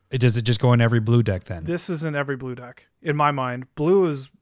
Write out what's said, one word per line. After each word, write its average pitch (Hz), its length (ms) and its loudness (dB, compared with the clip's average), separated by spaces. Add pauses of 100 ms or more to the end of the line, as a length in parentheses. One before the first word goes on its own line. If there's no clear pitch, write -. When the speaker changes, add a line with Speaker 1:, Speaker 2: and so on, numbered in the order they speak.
(100)
Speaker 1:
it, 135 80 -4
does 120 180 4
it 120 60 -2
just 113 180 0
go 123 140 4
in 117 80 4
every 117 180 4
blue 117 220 4
deck 101 220 -2
then? 87 200 -12
Speaker 2:
This 170 240 -6
is 165 160 -6
in 151 100 -4
every 143 220 -4
blue 127 200 -10
deck, 123 280 -20 (180)
in 151 140 -2
my 147 140 2
mind. 127 460 -6
Blue 180 320 2
is 135 200 -6 (140)